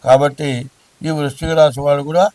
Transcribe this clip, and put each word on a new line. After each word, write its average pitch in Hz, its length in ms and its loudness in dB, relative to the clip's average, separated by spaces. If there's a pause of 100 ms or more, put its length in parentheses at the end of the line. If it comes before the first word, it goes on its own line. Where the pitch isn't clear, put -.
కాబట్టి 139 460 2 (520)
ఈ 160 80 -4
వృశ్చిక 151 400 -4
రాశి 151 300 2
వాళ్ళు 143 220 0
కూడా 170 320 0